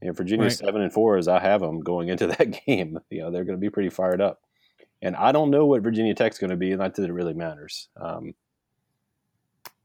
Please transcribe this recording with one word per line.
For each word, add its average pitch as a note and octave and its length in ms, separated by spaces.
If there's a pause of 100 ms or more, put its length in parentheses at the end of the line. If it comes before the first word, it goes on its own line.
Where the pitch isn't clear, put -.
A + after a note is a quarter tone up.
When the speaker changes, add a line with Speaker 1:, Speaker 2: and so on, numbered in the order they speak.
Speaker 1:
You F2+ 60
know, F2 40
Virginia's G2 420
Speaker 2:
Right. - 40
Speaker 1:
seven G2+ 240
and F2 100
four G#2+ 240
as E2+ 120
I F2+ 120
have G2 220
'em D#2+ 180
going F2 280
into F#2 180
<laughs> - 120
that - 280
game. E2+ 320 (120)
You F2+ 120
know, E2 80
they're F2+ 140
gonna F#2 140
be G2 120
pretty G2 200
fired F#2 300
up. G2 220 (600)
And F2+ 140
I B2 160
don't D3+ 180
know D3 160
what C3 160
Virginia A2 320
Tech's A2+ 240
gonna F#2 180
be, F#2 160
and F#2+ 80
not F#2+ 160
that F#2+ 120
it E2+ 40
really F2 220
matters. D#2 600
Um, E2 380 (1500)